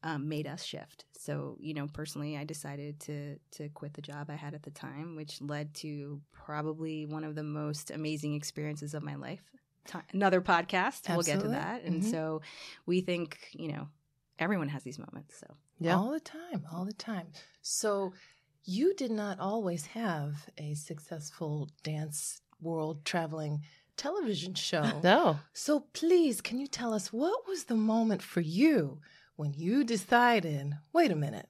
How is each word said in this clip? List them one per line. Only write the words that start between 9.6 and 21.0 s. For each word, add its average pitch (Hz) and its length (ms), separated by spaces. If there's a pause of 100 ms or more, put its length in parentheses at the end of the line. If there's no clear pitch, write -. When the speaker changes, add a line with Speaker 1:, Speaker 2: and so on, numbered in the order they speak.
Speaker 1:
Ti-, 180 120 (140)
another 190 280
podcast, 185 680
we'll 170 120
get 170 200
to 208 80
Speaker 2:
Absolutely. - 80
Speaker 1:
that. 220 280
And 170 180
Speaker 2:
Mm-hmm. 220 100
Speaker 1:
so 160 300 (460)
we 180 140
think, 175 360 (140)
you 165 160
know, 147 200 (520)
everyone 170 300
has 139 140
these - 160
moments. - 400
So - 80 (320)
Speaker 3:
Yeah. 165 180
Speaker 2:
All 220 140
the 311 80
time, 311 520
all 175 140
the 214 80
time. 190 340 (340)
So 196 520 (500)
you 277 320
did 262 160
not 208 280
always 185 480
have 151 680
a 151 160
successful 151 960 (140)